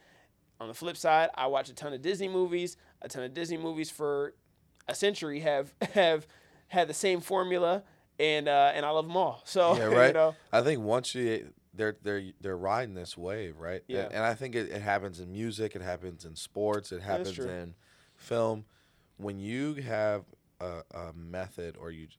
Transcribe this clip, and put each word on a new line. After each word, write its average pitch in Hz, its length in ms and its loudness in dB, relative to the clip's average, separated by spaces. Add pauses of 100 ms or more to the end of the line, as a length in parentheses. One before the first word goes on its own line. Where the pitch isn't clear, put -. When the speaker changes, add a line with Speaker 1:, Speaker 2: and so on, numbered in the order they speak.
(600)
Speaker 1:
on 113 80 -8
the 113 60 -10
flip 170 240 -8
side, 160 380 4
I 131 120 -2
watch 135 220 -2
a 123 40 -20
ton 147 200 -8
of 131 80 -8
Disney 185 260 -2
movies. 180 480 0 (260)
A - 60 -12
ton 127 160 -8
of 127 100 -8
Disney 165 240 -6
movies 160 340 -4
for 143 420 -2 (540)
a - 80 -4
century 165 460 0
have, 143 320 0 (100)
<laughs> - 100 -6
have 160 340 6 (400)
had 175 220 2
the 147 40 -8
same 180 280 2
formula, 180 600 2 (360)
and, 151 280 2
uh, 143 260 8
and 147 120 0
I 147 40 0
love 156 160 2
'em 170 100 -6
all. 160 300 2
So, 170 300 6
<laughs> - 20 4
Speaker 2:
Yeah, 110 120 2
Speaker 1:
you 117 60 4
Speaker 2:
right. 131 180 10
Speaker 1:
know. 160 220 4 (160)
Speaker 2:
I 113 100 6
think 135 200 2
once 117 340 0
you, 117 380 -2 (220)
they're, 107 280 -2
they're, 101 200 -2 (160)
they're 95 180 -6
riding 101 360 -2
this 87 240 -10
wave, 90 400 -6
right? 85 300 -8
Speaker 1:
Yeah. 98 160 -4
Speaker 2:
And, 104 100 -8
and 107 100 0
I 113 120 2
think 123 200 -8
it, 113 140 -2
it 101 120 -6
happens 101 380 -2
in 90 120 -12
music, 107 440 -6
it 92 60 -8
happens 90 420 -8
in 80 120 -16
sports, 104 560 -2
it 92 60 -6
Speaker 1:
That's 98 100 -10
Speaker 2:
happens 95 280 -2
Speaker 1:
true. 92 120 -6
Speaker 2:
in 87 280 -8 (400)
film. 113 500 -2 (520)
When 101 220 -8
you 127 360 -4
have 107 480 0 (360)
a, 87 240 -8 (100)
a 82 200 -10
method, 85 680 -10
or 85 120 -12
you, 80 160 -16 (120)